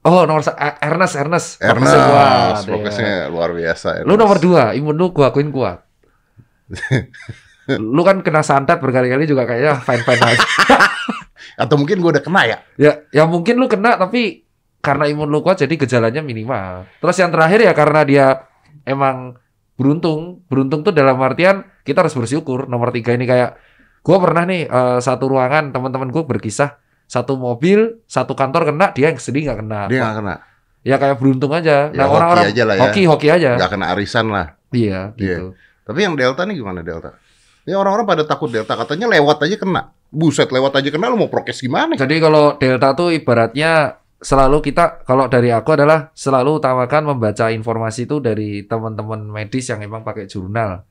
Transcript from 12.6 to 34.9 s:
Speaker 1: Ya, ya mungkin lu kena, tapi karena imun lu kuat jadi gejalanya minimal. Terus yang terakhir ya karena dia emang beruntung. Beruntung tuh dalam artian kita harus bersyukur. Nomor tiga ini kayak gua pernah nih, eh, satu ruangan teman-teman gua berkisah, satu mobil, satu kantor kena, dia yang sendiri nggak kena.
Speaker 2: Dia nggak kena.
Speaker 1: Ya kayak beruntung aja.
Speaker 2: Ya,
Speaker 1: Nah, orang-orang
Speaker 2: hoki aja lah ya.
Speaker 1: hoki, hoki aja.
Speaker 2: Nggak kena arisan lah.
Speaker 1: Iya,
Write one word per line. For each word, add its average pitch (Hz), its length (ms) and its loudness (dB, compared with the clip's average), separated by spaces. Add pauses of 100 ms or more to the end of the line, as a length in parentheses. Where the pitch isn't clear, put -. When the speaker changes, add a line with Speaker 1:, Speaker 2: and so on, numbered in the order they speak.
Speaker 1:
Ya, 147 180 4 (180)
ya 156 140 4
mungkin 170 320 0
lu 254 100 2
kena, 220 280 2
tapi 185 480 -4 (360)
karena 143 280 -2
imun 151 220 -2
lu 147 120 0
kuat 185 180 0
jadi 151 180 0
gejalanya 120 420 0
minimal. 110 680 -8 (100)
Terus 175 180 -2
yang 180 120 2
terakhir 160 320 4
ya 196 120 6
karena 151 300 4
dia 139 240 4 (560)
emang 131 540 -4 (380)
beruntung. 160 720 -2
Beruntung 135 360 -2
tuh 202 80 2
dalam 135 260 4
artian 160 460 0 (180)
kita 143 200 0
harus 156 160 2
bersyukur. 131 500 -4
Nomor 123 240 -2
tiga 120 220 -2
ini 120 100 0
kayak 123 380 0 (400)
gua 165 180 4
pernah 170 260 2
nih, 180 200 -2
eh, 123 340 0
satu 127 300 -2
ruangan 135 420 0
teman-teman 131 380 -6
gua 151 160 -4
berkisah, 120 500 -2 (300)
satu 127 320 -4
mobil, 175 680 0
satu 127 280 -4
kantor 139 340 0
kena, 156 240 0
dia 151 220 0
yang 127 80 -8
sendiri 147 260 -4
nggak 117 140 -6
kena. 107 260 -8
Speaker 2:
Dia 127 140 0
nggak 110 160 -4
kena. 101 180 -6 (480)
Speaker 1:
Ya 131 140 0
kayak 139 200 2
beruntung 135 360 0
aja. 151 360 2
Speaker 2:
Ya, 143 100 -8
Speaker 1:
Nah, 135 100 2
orang-orang 170 360 4
Speaker 2:
hoki 104 80 -2
aja 117 120 2
lah 107 100 2
ya. 98 80 2
Speaker 1:
hoki, 202 220 2
hoki 151 240 4
aja. 160 260 4
Speaker 2:
Nggak 92 160 0
kena 98 200 -4
arisan 101 380 -2
lah. 98 180 -2 (240)
Speaker 1:
Iya, 104 440 -2